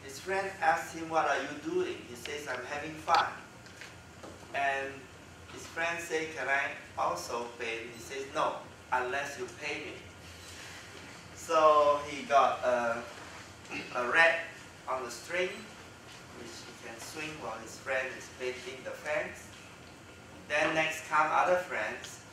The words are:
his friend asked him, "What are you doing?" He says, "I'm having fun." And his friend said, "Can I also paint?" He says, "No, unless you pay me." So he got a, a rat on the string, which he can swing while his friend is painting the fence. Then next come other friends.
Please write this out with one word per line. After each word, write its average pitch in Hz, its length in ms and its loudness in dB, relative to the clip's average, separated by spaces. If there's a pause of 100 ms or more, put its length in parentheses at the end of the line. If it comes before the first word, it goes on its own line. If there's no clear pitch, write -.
his - 160 -12
friend 190 300 -2 (120)
asked 165 340 4
him, 165 140 -6
"What 160 180 4
are 139 100 4
you 139 180 -4 (140)
doing?" 180 280 2 (120)
He 120 60 -10
says, 147 320 -6
"I'm - 180 -4
having 156 300 -6 (100)
fun." 165 220 6 (1300)
And 139 340 2 (640)
his - 140 -12
friend 170 320 -2
said, 160 360 -2
"Can 135 120 -2
I 139 240 2 (260)
also 120 480 0 (140)
paint?" 117 340 -4
He - 60 -14
says, 135 340 -6
"No, 151 220 2 (360)
unless - 460 0
you 123 100 -4 (120)
pay 151 240 -4
me." - 120 -8 (1400)
So 151 720 8
he 143 160 -6
got 131 400 8
a, 120 400 4 (920)
a 123 160 0
rat 165 360 8 (400)
on 131 160 0
the 120 80 -6
string, 185 400 -2 (880)
which 117 240 -12
he - 80 -14 (160)
can 113 120 -10
swing 156 440 -8
while - 160 -6
his 107 160 -12
friend 131 320 -2 (100)
is - 100 -12 (120)
painting 127 460 -6
the 107 60 -6
fence. - 520 -4 (1040)
Then 156 260 2
next 160 360 0
come 156 220 6
other - 260 6 (100)
friends. 110 520 -4 (140)